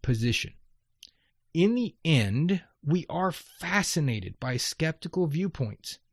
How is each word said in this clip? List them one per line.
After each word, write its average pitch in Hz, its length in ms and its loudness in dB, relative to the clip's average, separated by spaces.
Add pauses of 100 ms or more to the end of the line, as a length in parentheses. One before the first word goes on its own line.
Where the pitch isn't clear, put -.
position. 117 520 0 (1000)
In 190 200 4
the 240 200 -2 (100)
end, 151 580 2 (220)
we 160 240 2
are 180 240 0
fascinated 156 1080 -2
by 127 160 -2
skeptical 160 680 -2
viewpoints 143 720 -4 (140)